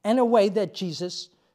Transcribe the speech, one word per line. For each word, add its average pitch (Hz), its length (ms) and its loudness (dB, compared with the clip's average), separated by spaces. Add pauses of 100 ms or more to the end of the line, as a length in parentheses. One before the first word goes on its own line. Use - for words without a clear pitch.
and 226 160 2
a 247 60 4
way 226 240 4
that 196 240 -2
Jesus 175 560 -8 (260)